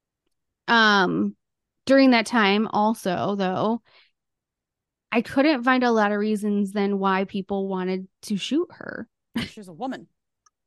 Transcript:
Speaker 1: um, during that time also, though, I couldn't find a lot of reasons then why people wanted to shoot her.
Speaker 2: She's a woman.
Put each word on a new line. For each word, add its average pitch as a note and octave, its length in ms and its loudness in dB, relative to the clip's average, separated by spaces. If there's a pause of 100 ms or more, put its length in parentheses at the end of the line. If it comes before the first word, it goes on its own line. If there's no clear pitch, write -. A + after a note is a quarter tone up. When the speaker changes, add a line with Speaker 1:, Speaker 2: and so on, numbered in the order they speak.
(680)
Speaker 1:
um, G3+ 680 2 (500)
during C4+ 260 6
that A3+ 160 4
time G#3+ 400 2
also, G3+ 680 -2
though, G3 460 -2 (1300)
I A3+ 100 0
couldn't C#4+ 420 0
find B3+ 200 2
a A#3+ 80 2
lot G#3+ 200 2
of G#3 80 -2
reasons G#3 520 -2
then G3+ 280 -2
why F#3+ 260 0
people G3 420 -6
wanted F#3 400 -6 (160)
to G#3 140 -6
shoot C#4+ 340 -4
her. - 360 -14 (400)
Speaker 2:
She's G#3 200 -20
a F3+ 60 -20
woman. G#3 340 -10 (600)